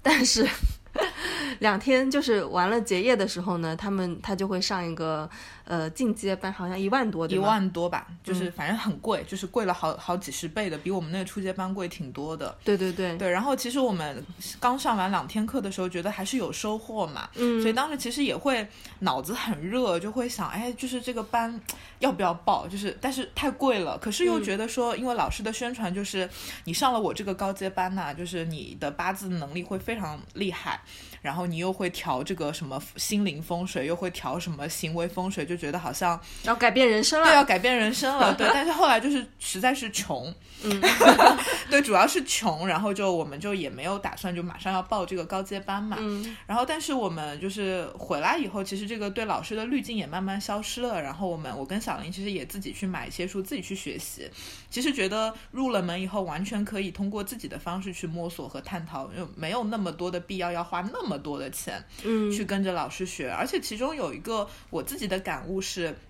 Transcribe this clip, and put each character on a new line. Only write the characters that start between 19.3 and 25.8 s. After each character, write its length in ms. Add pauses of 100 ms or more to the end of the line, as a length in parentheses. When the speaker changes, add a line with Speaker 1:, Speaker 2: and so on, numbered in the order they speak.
Speaker 2:
很 260
热， 400
就 100
会 160
想， 220
哎， 240
就 160
是 120
这 120
个 100
班 380 (380)
要 120
不 120
要 100
报？ 340
就 120
是， 220
但 120
是 220
太 160
贵 300
了， 180
可 120
是 140
又 160
觉 160
得 100
说， 300
Speaker 1:
嗯。 40
Speaker 2:
因 60
为 80
老 160
师 120
的 100
宣 200
传 200